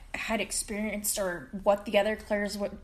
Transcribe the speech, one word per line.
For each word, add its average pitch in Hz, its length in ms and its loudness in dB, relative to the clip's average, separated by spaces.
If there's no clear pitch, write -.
had 220 260 -2
experienced 208 800 -4
or 175 300 -2
what 202 200 6
the 208 140 4
other 214 160 4
clairs 208 420 0
would, 202 280 -4